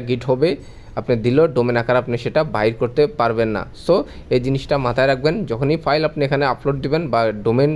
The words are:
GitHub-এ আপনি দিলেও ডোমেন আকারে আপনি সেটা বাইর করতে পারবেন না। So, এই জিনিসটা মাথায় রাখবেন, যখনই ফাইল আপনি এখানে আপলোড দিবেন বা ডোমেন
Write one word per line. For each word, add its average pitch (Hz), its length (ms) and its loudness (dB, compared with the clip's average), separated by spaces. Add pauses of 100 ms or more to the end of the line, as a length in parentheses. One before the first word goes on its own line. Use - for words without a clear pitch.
GitHub-এ 127 420 0 (480)
আপনি - 140 0 (120)
দিলেও 135 200 4 (100)
ডোমেন 120 260 2
আকারে 123 220 2
আপনি 120 120 -4 (100)
সেটা 151 160 0 (140)
বাইর 110 260 2
করতে 123 200 0 (180)
পারবেন 113 360 0
না। 95 60 -4 (240)
So, 165 80 2 (420)
এই 127 100 2
জিনিসটা 135 300 -2 (120)
মাথায় 131 240 2
রাখবেন, 139 240 0 (160)
যখনই 135 340 0
ফাইল 147 240 2
আপনি 151 180 -4
এখানে 139 160 0 (100)
আপলোড 143 320 -2
দিবেন 151 160 0 (120)
বা 117 80 4 (240)
ডোমেন 131 300 2